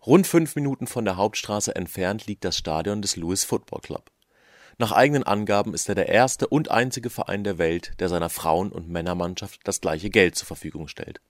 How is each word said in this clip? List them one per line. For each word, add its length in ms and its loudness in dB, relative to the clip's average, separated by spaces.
Rund 220 6
fünf 260 2
Minuten 320 -2
von 180 -4
der 120 0
Hauptstraße 580 0
entfernt 540 -4
liegt 160 -10
das 120 -2
Stadion 460 -2
des 140 -4
Lewis 260 -2
Football 380 -4
Club. 320 -12
Nach 140 0
eigenen 320 6
Angaben 500 2
ist 140 -4
er 80 0
der 120 2
erste 380 4
und 240 0
einzige 400 0
Verein 320 -4
der 160 -2
Welt, 400 0
der 100 -2
seiner 220 0
Frauen- 400 0
und 180 -10
Männermannschaft 760 -6
das 160 -4
gleiche 280 -2
Geld 280 6
zur 100 -8
Verfügung 400 -12
stellt. 440 -14